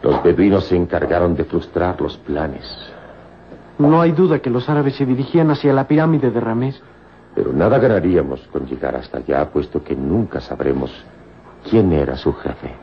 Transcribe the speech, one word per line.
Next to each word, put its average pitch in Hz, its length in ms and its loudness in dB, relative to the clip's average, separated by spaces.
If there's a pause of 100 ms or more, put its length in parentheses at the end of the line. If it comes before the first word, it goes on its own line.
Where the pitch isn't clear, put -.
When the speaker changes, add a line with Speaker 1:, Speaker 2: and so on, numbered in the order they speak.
Speaker 1:
Los 71 200 0
beduinos 95 420 4
se 90 120 0
encargaron 85 600 0
de 82 80 -2
frustrar 85 560 -4
los 76 180 -4
planes. 76 480 -6 (1120)
Speaker 2:
No 151 220 4
hay 170 120 4
duda 156 280 2
que 127 100 -4
los 123 180 -2
árabes 143 280 0
se 139 100 -2
dirigían 139 440 2
hacia 143 220 2
la 135 140 2
pirámide 151 440 2
de 117 100 -2
Ramés. 117 400 -4 (540)
Speaker 1:
Pero - 180 -2
nada 101 260 2
ganaríamos 87 640 2 (120)
con 69 140 -6
llegar 65 280 -6
hasta 64 240 -8
allá, 67 320 -2
puesto 73 320 -4
que 67 140 -6
nunca 71 440 -2
sabremos 65 520 -4 (760)
quién 104 240 4
era 67 240 0
su - 180 -2
jefe. 62 480 -10